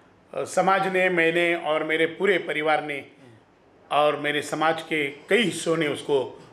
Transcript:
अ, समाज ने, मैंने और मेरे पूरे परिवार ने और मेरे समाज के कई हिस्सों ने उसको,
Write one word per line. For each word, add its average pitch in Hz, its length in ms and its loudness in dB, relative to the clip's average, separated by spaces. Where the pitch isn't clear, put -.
अ, 139 100 -6
समाज 185 500 0
ने, 185 160 2
मैंने 170 460 2
और 156 280 -2
मेरे 160 220 2
पूरे 180 320 0
परिवार 151 460 0
ने 143 220 -8
और 147 240 4
मेरे 147 260 -2
समाज 156 400 -2
के 151 260 -2
कई 190 340 0
हिस्सों 165 360 0
ने 156 100 0
उसको, 135 640 -2